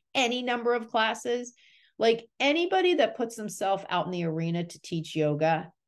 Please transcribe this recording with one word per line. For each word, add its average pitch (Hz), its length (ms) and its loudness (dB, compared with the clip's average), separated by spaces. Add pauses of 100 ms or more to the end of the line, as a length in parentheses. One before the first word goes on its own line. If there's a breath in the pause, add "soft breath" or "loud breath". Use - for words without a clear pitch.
(140)
any 247 280 0
number 240 320 0
of 233 140 -4
classes. 240 680 -2 (440 soft breath)
Like, 226 300 2 (100)
anybody 349 560 2
that 220 220 2
puts 233 180 -4
themselves 196 540 -2
out 180 180 0
in 180 60 -6
the 175 120 -2
arena 165 400 -2
to - 160 -14
teach - 360 -6
yoga 156 560 2 (160)